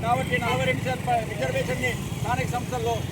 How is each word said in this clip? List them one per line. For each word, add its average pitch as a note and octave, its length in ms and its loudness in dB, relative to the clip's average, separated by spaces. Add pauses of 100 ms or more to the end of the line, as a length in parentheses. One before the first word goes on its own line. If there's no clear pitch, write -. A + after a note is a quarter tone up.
కాబట్టి B3+ 380 2
నలభై B3 260 2
రెండు B3+ 180 0
శాతం B3 440 2
రిజర్వేషన్ని B3+ 600 0 (280)
స్థానిక B3 360 0
సంస్థల్లో A#3+ 400 0 (160)